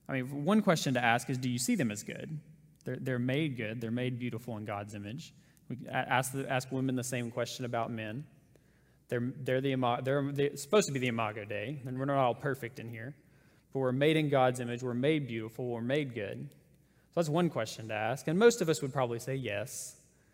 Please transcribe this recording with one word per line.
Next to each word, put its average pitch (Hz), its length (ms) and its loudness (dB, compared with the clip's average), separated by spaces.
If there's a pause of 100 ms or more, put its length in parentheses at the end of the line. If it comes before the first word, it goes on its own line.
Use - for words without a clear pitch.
I 139 60 -4
mean, 139 320 -4
one 208 160 6
question 151 320 2
to 123 100 2
ask 120 260 4
is, 131 80 0
do 127 120 -2
you 120 100 0
see 240 160 2
them 120 160 2
as 104 120 -6
good? - 360 -8 (460)
They're, 127 140 -4
they're 127 200 -2
made 131 380 0
good. 117 240 -4
They're 113 100 -4
made 123 280 -2
beautiful 117 380 -6
in 107 80 -8
God's 104 300 -6
image. 107 380 -10 (360)
We 120 80 -8 (100)
a-, - 40 -10
ask 131 420 2
the, 135 180 -4
ask 127 200 0
women 131 240 0
the 123 80 -2
same 120 280 -4
question 123 320 -4
about 120 280 -2
men. 110 340 -8 (840)
They're, 123 300 0
they're 131 240 2
the 139 100 2
ima-, 127 300 2
they're 139 300 0
the, 143 260 0
supposed - 300 4
to 143 60 -4
be 135 60 -2
the 127 80 2
Imago 110 380 -2
Dei, 110 400 -6
and 127 120 -6
we're 135 80 -2
not 139 120 2
all 123 180 4
perfect 131 440 -4
in 113 100 -10
here, 117 260 -10 (560)
but 135 80 -2
we're 127 120 2
made 147 260 6
in 151 120 2
God's 127 300 6
image. 120 240 -4
We're 123 100 -2
made 143 340 2
beautiful. 113 420 -6
We're 117 120 -4
made 135 320 0
good. 117 360 -6
So - 720 -6
that's 156 80 0
one 170 220 2
question 110 380 -4
to 110 40 -4
ask, 110 340 -2
and 165 120 2
most 233 200 8
of 175 80 2
us 156 140 2
would 135 100 -2
probably 123 280 0
say 135 160 -4
yes. 110 600 -6 (380)